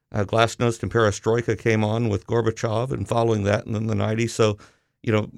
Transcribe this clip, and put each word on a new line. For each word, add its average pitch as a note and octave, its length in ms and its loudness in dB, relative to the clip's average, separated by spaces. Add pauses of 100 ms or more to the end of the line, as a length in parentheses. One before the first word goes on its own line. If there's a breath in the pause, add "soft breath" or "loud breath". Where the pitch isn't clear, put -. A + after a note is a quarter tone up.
(140)
uh, G#2+ 100 -2
Glasnost A2+ 600 0
and G2 80 -4
Perestroika A2+ 680 2
came A2 240 2
on A2+ 240 0
with G2+ 200 -2
Gorbachev A2+ 640 -2
and G2+ 160 -4
following A2+ 360 0
that G2+ 220 0
and A2 100 -2
then A2 120 -4
the A2 80 -2
nineties. A2 380 -2
So, G#2+ 240 2 (460 soft breath)
you A#2 80 -2
know, G#2+ 260 0